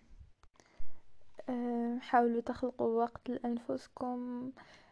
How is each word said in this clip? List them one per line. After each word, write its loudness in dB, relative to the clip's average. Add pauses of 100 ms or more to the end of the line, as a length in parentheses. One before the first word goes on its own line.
(1500)
آه، -2
حاولوا 4
تخلقوا 0
وقت -4
لأنفسكم، -4 (400)